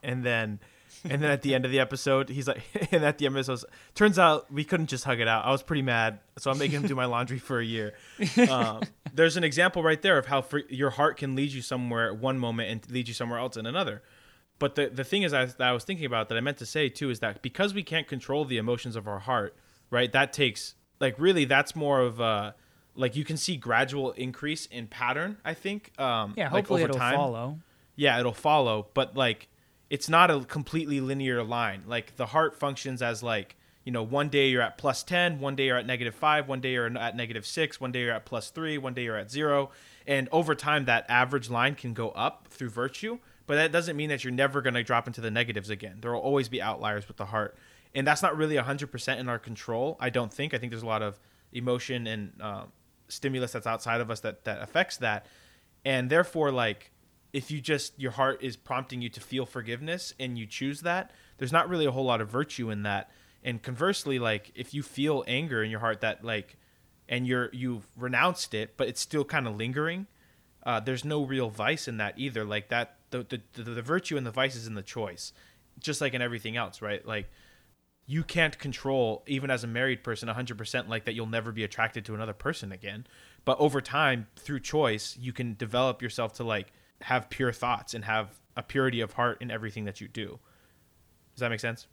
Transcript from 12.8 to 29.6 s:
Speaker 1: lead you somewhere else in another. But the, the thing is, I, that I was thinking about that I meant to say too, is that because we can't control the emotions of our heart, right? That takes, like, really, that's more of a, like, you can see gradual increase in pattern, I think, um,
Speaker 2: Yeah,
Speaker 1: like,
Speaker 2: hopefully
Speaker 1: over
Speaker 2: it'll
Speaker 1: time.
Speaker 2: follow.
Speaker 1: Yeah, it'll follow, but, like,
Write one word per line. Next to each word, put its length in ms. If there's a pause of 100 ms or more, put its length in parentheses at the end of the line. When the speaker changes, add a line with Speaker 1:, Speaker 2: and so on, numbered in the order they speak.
Speaker 1:
lead 160
you 60
somewhere 260
else 160
in 100
another. 380 (560)
But 160
the, 120
the 180
thing 180
is, 100
I, 120
that 160
I 100
was 140
thinking 200
about 240
that 80
I 40
meant 160
to 80
say 240
too, 200
is 120
that 200
because 320
we 80
can't 260
control 360
the 140
emotions 400
of 100
our 120
heart, 360 (340)
right? 220
That 220
takes, 420 (240)
like, 180
really, 280
that's 320
more 240
of 180
a, 360 (380)
like, 220
you 80
can 140
see 180
gradual 560
increase 540
in 220
pattern, 580
I 80
think, 440
um, 380
Speaker 2:
Yeah, 100
Speaker 1:
like, 200
Speaker 2:
hopefully 180
Speaker 1:
over 60
Speaker 2:
it'll 100
Speaker 1:
time. 160
Speaker 2:
follow. 440 (360)
Speaker 1:
Yeah, 240
it'll 140
follow, 600
but, 220
like, 320 (420)